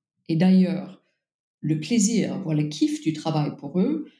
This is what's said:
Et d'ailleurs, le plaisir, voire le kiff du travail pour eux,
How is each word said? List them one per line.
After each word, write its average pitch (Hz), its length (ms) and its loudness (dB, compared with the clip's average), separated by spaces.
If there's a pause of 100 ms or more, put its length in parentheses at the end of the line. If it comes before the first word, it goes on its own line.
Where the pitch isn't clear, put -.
(280)
Et 165 80 0
d'ailleurs, 185 680 2 (580)
le 151 180 -2
plaisir, 196 640 0
voire 160 120 -2
le 151 100 0
kiff - 360 -4
du 156 120 -2
travail 151 440 -2
pour 156 220 -6
eux, 294 260 0 (140)